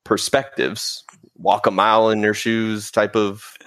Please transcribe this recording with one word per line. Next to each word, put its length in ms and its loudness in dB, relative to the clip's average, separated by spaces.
perspectives, 1000 -2
walk 300 0
a 60 2
mile 400 4
in 100 0
their 140 2
shoes 560 -4
type 240 0
of 520 -2